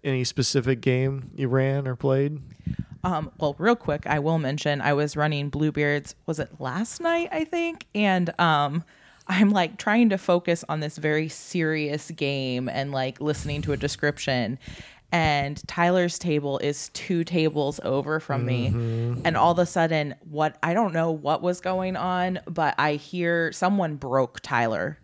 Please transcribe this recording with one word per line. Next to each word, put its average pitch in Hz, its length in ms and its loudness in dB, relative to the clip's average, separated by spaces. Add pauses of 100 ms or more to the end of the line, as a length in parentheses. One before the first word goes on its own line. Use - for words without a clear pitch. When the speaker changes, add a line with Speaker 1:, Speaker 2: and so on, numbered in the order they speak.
Speaker 1:
any 131 200 0
specific 127 560 0
game 131 540 0
you 135 140 -2
ran 135 400 2
or 127 80 -4
played? 139 420 0 (680)
Speaker 2:
Um, 165 340 -2
well, 143 200 0
real 220 180 4
quick, - 300 -4
I 147 140 2
will 160 180 2
mention 147 420 0
I 147 120 2
was 147 240 2
running 147 340 0
Bluebeards, 147 640 0 (120)
was 156 120 -2
it - 220 -8
last 139 400 -4
night, 339 320 0
I 320 120 -2
think? 339 500 -4
And, 185 460 2
um, 156 440 2 (420)
I'm, 202 240 4
like, 185 260 2
trying 226 340 4
to 202 80 2
focus 175 500 2
on 156 120 -2
this 151 180 -6
very 156 300 0
serious 151 840 -2
game 135 560 -2
and, 139 240 -4
like, 135 280 -4
listening 147 420 -2
to 151 100 -2
a 139 40 0
description. 131 840 -2 (560)
And 147 540 0
Tyler's 175 500 2
table 143 420 0
is - 340 -4
two 170 280 0
tables 151 640 0
over 143 340 0
from 127 280 -2
Speaker 1:
Mm-hmm. 120 680 0
Speaker 2:
me. 123 120 -6
And 165 100 2
all 147 160 6
of 170 60 2
a 180 80 4
sudden, 160 480 0 (160)
what, 151 320 -2
I 170 100 0
don't 196 220 0
know 165 180 0
what 151 300 -2
was 180 180 -2
going 185 360 -2
on, 180 500 -2
but 160 320 0
I 151 160 2
hear 170 580 0
someone 180 440 0
broke 135 440 0
Tyler 117 640 0